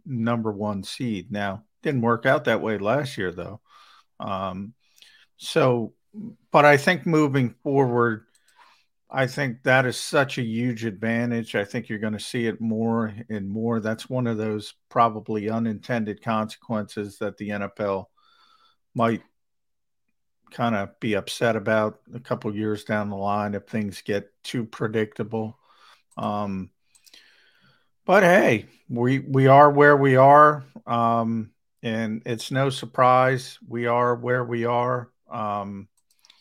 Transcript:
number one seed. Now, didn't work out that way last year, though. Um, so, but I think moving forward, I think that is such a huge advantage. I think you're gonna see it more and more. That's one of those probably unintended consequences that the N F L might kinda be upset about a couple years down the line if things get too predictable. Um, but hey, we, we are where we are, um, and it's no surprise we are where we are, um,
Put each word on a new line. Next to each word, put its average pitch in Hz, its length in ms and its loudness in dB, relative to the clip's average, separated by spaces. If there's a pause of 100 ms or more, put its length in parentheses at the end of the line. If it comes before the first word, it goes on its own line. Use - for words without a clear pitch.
number 117 460 -4
one 101 320 -6
seed. 107 480 -8
Now, 101 320 -6 (200)
didn't 139 180 -2
work 117 240 0
out 143 200 2
that 113 160 0
way 104 160 -4
last 127 400 -2
year, 92 140 -4
though. 87 280 -12 (600)
Um, 98 540 -8 (640)
so, 123 560 0 (580)
but 147 140 6
I 147 120 8
think 165 280 -2
moving 143 580 2
forward, 120 600 0 (840)
I 135 180 0
think 135 360 -6
that 131 220 4
is 120 120 -4
such 139 400 -2
a 127 60 -4
huge 113 420 -4
advantage. 117 680 -4
I 101 100 0
think 117 240 -8
you're 107 100 -8
gonna 107 200 -6
see 117 280 -6
it 110 140 -6
more 113 520 -2 (160)
and 98 200 -8
more. 113 320 -4
That's 110 280 -6
one 127 160 -4
of 117 120 -2
those 107 360 -6 (160)
probably 110 600 0
unintended 110 720 -4
consequences 107 960 -6
that 104 180 -8
the 104 140 -10
N 101 120 -6
F 98 160 -10
L 98 300 -4 (880)
might 117 260 0 (1300)
kinda 113 480 -2
be 110 140 -2
upset 110 420 -2
about 107 460 -2 (120)
a 127 60 -16
couple 117 340 -6
years 107 300 -4
down 107 260 -4
the 98 60 -8
line 101 400 -2
if 98 100 -10
things 104 360 -6
get 101 280 -6 (140)
too 120 220 -6
predictable. 110 920 -6 (600)
Um, 101 540 -6 (1300)
but 196 200 4
hey, 170 420 4 (240)
we, 123 300 0
we 135 280 2
are 143 240 10
where 143 240 8
we 135 200 4
are, 143 500 8 (200)
um, 117 640 0 (320)
and 113 420 -6
it's 117 260 -8
no 135 180 0
surprise 127 960 0
we 120 200 -6
are 120 300 0
where 123 280 -2
we 117 220 -4
are, 120 440 -2 (200)
um, 101 580 -8 (540)